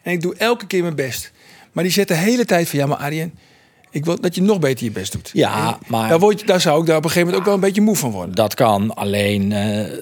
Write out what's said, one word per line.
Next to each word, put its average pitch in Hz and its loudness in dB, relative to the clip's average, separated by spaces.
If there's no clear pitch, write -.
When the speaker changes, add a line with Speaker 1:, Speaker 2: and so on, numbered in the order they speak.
Speaker 1:
en 175 -6
ik 175 -2
doe 180 -4
elke 226 -2
keer 180 0
mijn 170 -4
best. 135 -6
Maar 165 -2
die 180 0
zegt 196 0
de 180 0
hele 220 2
tijd 170 2
van: 147 -2
"Ja, 139 2
maar 143 0
Arjen, 156 -6
ik 143 -6
wil 170 -2
dat 180 -2
je 185 -2
nog 202 4
beter 135 0
je 113 -4
best 98 -8
doet." - -12
Speaker 2:
Ja, 107 2
Speaker 1:
En - -10
Speaker 2:
maar 113 0
Speaker 1:
daar 165 4
word 202 4
je, - -16
daar 185 4
zou 156 4
ik 165 0
daar 160 4
op 156 0
een 165 -4
gegeven 175 2
moment 190 0
ook 202 0
wel - -
een 190 2
beetje 196 2
moe 214 2
van 139 -2
worden. 92 -6
Speaker 2:
Dat 107 0
kan, 110 2
alleen, 101 0
eh, 104 -2